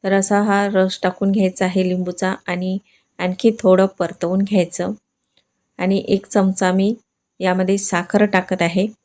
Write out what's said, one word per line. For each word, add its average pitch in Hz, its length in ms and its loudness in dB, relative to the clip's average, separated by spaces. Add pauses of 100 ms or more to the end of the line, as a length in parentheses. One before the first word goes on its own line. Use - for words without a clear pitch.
तर 196 100 0
असा 196 280 2
हा 202 260 2
रस 190 360 0
टाकून 196 280 0
घ्यायचा 190 340 0
आहे 185 240 0
लिंबूचा 180 440 -4 (140)
आणि 185 300 -4 (420)
आणखी 185 400 2
थोडं 185 260 4 (140)
परतवून 180 420 -2
घ्यायचं. 190 520 -2 (880)
आणि 190 280 0
एक 196 180 -2
चमचा 190 460 0
मी 196 220 2 (460)
यामध्ये 185 380 0
साखर 196 480 0
टाकत 185 360 0
आहे. 175 240 0 (200)